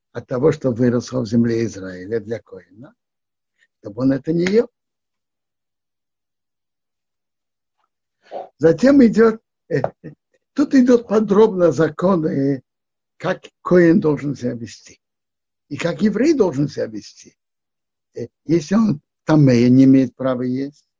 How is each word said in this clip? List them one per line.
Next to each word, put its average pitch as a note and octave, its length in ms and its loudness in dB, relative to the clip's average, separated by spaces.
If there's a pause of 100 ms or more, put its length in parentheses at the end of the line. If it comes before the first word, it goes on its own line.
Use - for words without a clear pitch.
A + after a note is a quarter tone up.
(120)
от - 160 -14
того, C3+ 240 0
что C#3+ 200 -4
выросло B2 500 -2
в A2+ 60 -8
земле A#2 380 -2
Израиля F#2+ 540 -10
для G#2+ 200 -10
Коина, G2 540 -20 (840)
чтобы A2 240 -10
он C3+ 80 2
это C#3 200 -6
не E3+ 140 -2
ел. G#3+ 240 0 (4000)
Затем A#3+ 440 4
идет, A3 380 2 (280)
э, D3 120 -4 (720)
тут C#4+ 220 -2
идут B3 320 2
подробно G3+ 640 2
законы, D3+ 880 -2 (560)
как F3+ 240 -6 (220)
Коин E3+ 360 4
должен C#3+ 360 -4
себя B2 180 -8
вести - 460 -18 (720)
и C#3+ 80 -10
как E3 260 -6
еврей A3+ 320 0
должен D#3 320 -2
себя A2+ 180 -8
вести. - 500 -16 (800)
Э, A#2+ 120 -12 (180)
если D#3+ 300 -2
он G#3 260 0 (260)
тамея, C3 420 4
не C3 140 6
имеет C3+ 320 4
права B2+ 280 -6
есть C3+ 440 -8 (120)